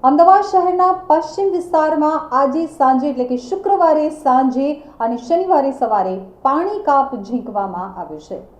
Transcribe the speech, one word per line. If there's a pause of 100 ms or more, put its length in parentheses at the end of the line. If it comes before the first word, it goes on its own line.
અમદાવાદ
શહેરના (220)
પશ્ચિમ
વિસ્તારમાં
આજે (160)
સાંજે
એટલે
કે (120)
શુક્રવારે (160)
સાંજે (420)
અને (120)
શનિવારે (120)
સવારે (320)
પાણી
કાપ (140)
ઝીંકવામાં
આવ્યું
છે. (180)